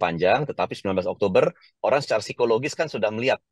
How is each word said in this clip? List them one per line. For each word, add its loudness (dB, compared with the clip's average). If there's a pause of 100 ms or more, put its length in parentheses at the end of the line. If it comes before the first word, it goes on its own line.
panjang, 2
tetapi -6
sembilan -4
belas -2
Oktober, 2 (320)
orang 2
secara 0
psikologis -2
kan -2
sudah -2
melihat 0 (100)